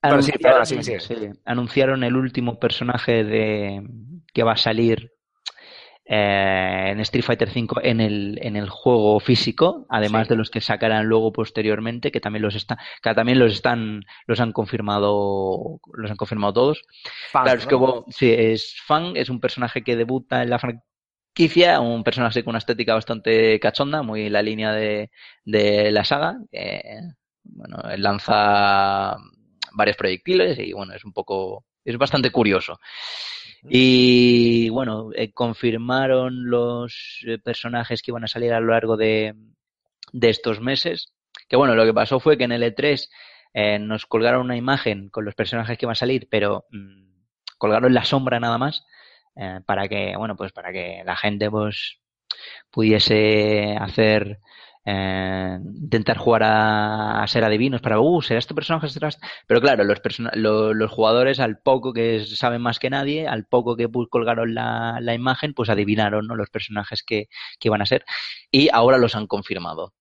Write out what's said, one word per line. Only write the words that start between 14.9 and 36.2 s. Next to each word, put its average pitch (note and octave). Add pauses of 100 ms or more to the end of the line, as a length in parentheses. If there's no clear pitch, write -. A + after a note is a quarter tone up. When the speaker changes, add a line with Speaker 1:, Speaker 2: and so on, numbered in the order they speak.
Speaker 2:
los G#2+
han G#2
confirmado G#2
todos. C3 (500)
Speaker 1:
Fang, C3
Speaker 2:
Claro, B2+
es A2
Speaker 1:
¿no? C3+
Speaker 2:
que C#3
hubo, B2+
sí, C3
es A2+ (100)
Fang, E3+
es B2+
un B2
personaje B2
que A#2+
debuta B2
en A#2+
la A#2+
franquicia, D#3+
un A#2
personaje A#2
con A#2
una A2+
estética A2+
bastante A2
cachonda, C#3+
muy A2
en G#2
la G#2
línea A2
de, G#2+ (360)
de G#2
la G#2
saga, D#3 (140)
que, - (600)
bueno, - (120)
él G2+
lanza G2+ (600)
varios G#2
proyectiles F3
y, F2+
bueno, G2
es G2+
un G#2
poco, G2 (180)
es A#2+
bastante C3
curioso. G2+ (920)
Speaker 1:
Ujú. -
Speaker 2:
Y, B2
bueno, A2
eh, A2
confirmaron B2+